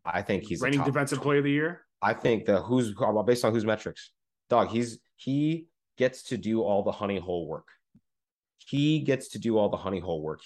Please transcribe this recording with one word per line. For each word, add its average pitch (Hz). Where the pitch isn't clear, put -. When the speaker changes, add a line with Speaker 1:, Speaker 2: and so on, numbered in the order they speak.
Speaker 1:
I 90
think 98
he's -
a -
Speaker 2:
Reigning 139
Speaker 1:
top 151
Speaker 2:
defensive 143
Speaker 1:
tw- -
Speaker 2:
player 143
of 143
the 143
year? 151
Speaker 1:
I 196
think 113
the 95
who's, 113
based 120
on 110
whose 110
metrics? -
Dog, 110
he's, 117
he 156
gets 127
to 120
do 110
all 101
the 95
honey 101
hole 87
work. 76
He 147
gets 135
to -
do 110
all 104
the -
honey 95
hole 82
work. 78